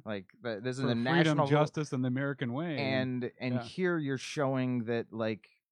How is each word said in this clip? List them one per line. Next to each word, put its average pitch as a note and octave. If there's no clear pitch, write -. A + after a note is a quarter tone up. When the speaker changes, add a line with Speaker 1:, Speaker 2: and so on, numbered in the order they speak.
Speaker 1:
Like, G#2
th-, A2
this B2+
is C3+
Speaker 2:
For B2+
Speaker 1:
a -
Speaker 2:
freedom, A#2
Speaker 1:
national D3+
vo-" -
Speaker 2:
justice, D3
and B2+
the B2+
American C3
way. D#3
Speaker 1:
And, C3
and B2
Speaker 2:
Yeah. B2
Speaker 1:
here F3+
you're C#3
showing B2+
that, A#2
like, A2